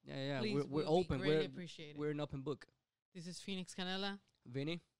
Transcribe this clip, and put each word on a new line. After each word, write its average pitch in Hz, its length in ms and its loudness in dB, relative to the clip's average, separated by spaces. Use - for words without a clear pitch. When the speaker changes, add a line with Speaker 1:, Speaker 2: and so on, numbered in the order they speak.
Speaker 1:
Yeah, 143 120 -8
yeah. 143 140 2
Speaker 2:
Please, 143 140 2
Speaker 1:
We're, 143 100 4
we're 135 40 -4
Speaker 2:
we, 147 140 2
we - 60 2
Speaker 1:
open. 160 320 6
Speaker 2:
greatly 151 180 6
Speaker 1:
We're, 151 80 4
Speaker 2:
appreciate 147 440 -10
it. 147 60 -12
Speaker 1:
we're 147 140 0
an 147 100 0
open 143 220 -2
book. 135 240 -4
Speaker 2:
This 170 140 -10
is 175 120 -10
Phoenix 185 340 -6
Canela. 190 440 -2
Speaker 1:
Vinny. 143 340 -2